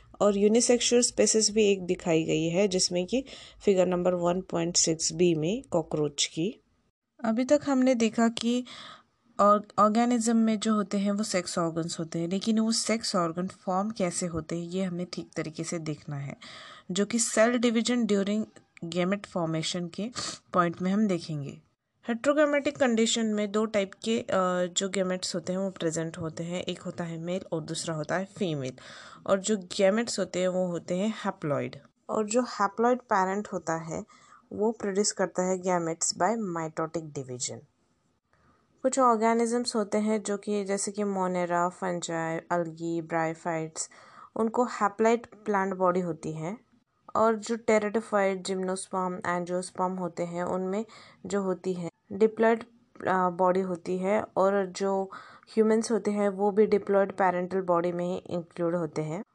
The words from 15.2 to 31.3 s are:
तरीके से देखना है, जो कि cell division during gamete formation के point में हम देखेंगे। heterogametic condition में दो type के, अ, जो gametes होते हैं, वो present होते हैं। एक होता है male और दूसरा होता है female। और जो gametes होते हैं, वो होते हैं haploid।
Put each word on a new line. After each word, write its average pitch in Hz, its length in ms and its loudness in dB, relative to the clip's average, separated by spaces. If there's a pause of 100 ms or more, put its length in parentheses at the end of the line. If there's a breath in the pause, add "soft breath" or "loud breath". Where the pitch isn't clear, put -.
तरीके 156 280 -6
से 175 140 -6
देखना 151 380 -8
है, 139 200 -8 (540 loud breath)
जो 196 160 2
कि 233 120 -2
cell 233 400 4
division 233 480 2
during 202 380 0 (400)
gamete 180 420 -2
formation 165 680 -4
के 214 160 -6 (420 loud breath)
point 175 300 2
में 185 80 0
हम 214 160 2
देखेंगे। 160 560 -4 (460)
heterogametic 285 680 2
condition 226 500 2
में 208 260 -2
दो 214 120 2
type 208 260 -2 (140)
के, 226 160 0
अ, 247 40 -8 (420)
जो 185 220 -4
gametes 185 460 -2
होते 180 180 -6
हैं, 185 80 -2
वो 196 100 -4
present 165 480 -6
होते 160 260 -8
हैं। 175 180 -6
एक 175 160 -8
होता 175 260 -8
है 165 140 -8
male 175 240 -6 (100)
और 165 100 -4
दूसरा 160 320 -6
होता 156 220 -4
है 190 80 -2
female। 147 500 -4 (520 loud breath)
और 196 140 2
जो 208 160 0
gametes 196 640 0
होते 180 200 -4
हैं, 185 100 2
वो 185 180 0
होते 175 300 -4
हैं 208 260 0
haploid। 139 540 -4 (340)